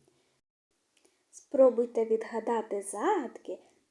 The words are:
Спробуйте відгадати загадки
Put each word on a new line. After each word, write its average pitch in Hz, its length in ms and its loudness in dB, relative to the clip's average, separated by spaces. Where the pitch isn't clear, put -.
Спробуйте 240 720 2
відгадати 220 800 -4
загадки 269 760 -4